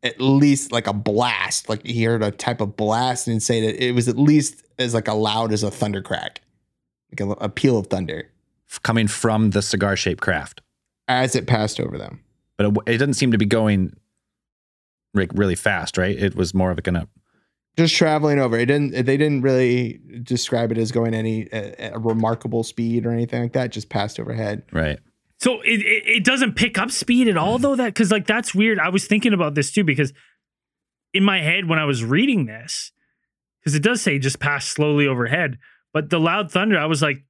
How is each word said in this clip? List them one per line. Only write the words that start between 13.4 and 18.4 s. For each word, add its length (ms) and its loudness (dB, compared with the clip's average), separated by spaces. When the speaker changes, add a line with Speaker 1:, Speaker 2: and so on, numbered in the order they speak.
Speaker 2:
going, 500 2
like, 180 0
really 240 2
fast, 400 -2
right? 220 0
It 160 0
was 180 0
more 180 2
of 60 -2
a 60 -6
gonna 260 -2
Speaker 1:
Just 160 2
traveling 440 2
over. 200 2